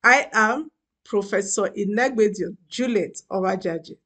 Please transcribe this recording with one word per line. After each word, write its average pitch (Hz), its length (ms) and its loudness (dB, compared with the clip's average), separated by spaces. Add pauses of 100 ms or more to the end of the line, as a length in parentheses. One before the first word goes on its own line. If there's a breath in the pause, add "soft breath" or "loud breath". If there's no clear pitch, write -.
I 254 300 6
am 240 380 0 (340)
Professor 196 720 -2
Inegbedion 208 800 0 (100)
Juliet 233 540 -2 (100)
Obajaji. 185 760 -4